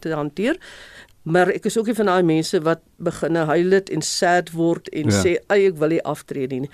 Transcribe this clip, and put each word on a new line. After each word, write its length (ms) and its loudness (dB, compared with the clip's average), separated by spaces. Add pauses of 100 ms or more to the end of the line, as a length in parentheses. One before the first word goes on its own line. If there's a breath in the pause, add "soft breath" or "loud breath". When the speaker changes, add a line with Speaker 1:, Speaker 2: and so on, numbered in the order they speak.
Speaker 1:
te 140 -6
hanteer. 420 -4 (680 loud breath)
Maar 260 4
ek 160 -2
is 140 -2
ook 80 0
nie 80 0
van 120 0
daai 160 4
mense 380 2
wat 200 0 (180)
beginne 460 -2
huil 260 2
het 200 2
en 120 -4
sad 480 0
word 380 -2
en 220 -2
Speaker 2:
Ja. 120 2
Speaker 1:
sê, 140 2 (120)
"Ai, 180 4
ek 100 0
wil 120 0
nie 140 0
aftree 440 -6
nie." 140 -4 (140)